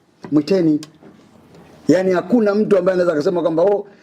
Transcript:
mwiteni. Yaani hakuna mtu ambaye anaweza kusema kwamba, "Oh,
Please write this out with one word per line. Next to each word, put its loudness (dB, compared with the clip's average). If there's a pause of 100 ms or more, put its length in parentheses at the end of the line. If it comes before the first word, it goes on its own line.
(320)
mwiteni. 0 (1080)
Yaani 2
hakuna 0
mtu 0
ambaye 0
anaweza 0
kusema -2
kwamba, -2
"Oh, 0 (160)